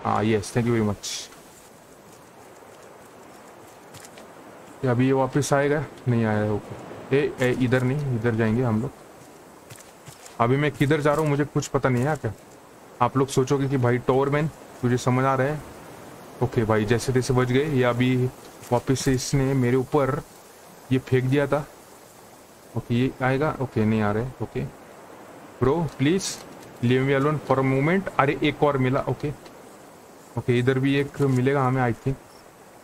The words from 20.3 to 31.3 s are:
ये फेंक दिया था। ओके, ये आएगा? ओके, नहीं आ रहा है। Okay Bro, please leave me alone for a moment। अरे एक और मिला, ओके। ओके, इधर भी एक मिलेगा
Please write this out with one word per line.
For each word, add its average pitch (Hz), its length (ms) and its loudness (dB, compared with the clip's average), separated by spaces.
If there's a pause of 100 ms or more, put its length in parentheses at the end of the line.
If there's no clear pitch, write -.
ये 127 80 2
फेंक 127 240 0
दिया 139 240 2
था। 143 200 -2 (1120)
ओके, 120 180 -4
ये 127 160 0 (120)
आएगा? 135 380 0
ओके, 113 240 0
नहीं 110 160 2
आ 104 100 0
रहा 107 120 -2
है। 127 180 -8
Okay 127 200 -6 (1000)
Bro, 143 260 2 (100)
please 170 400 0 (480)
leave 127 240 2
me 139 100 4
alone 143 320 0
for 131 140 2
a - 80 -
moment। 156 280 2 (180)
अरे 143 240 2
एक 151 200 0
और 143 140 2
मिला, 131 220 2
ओके। 139 300 -4 (1080)
ओके, 123 220 2
इधर 131 200 2
भी 139 160 2
एक 139 260 -2
मिलेगा 135 420 2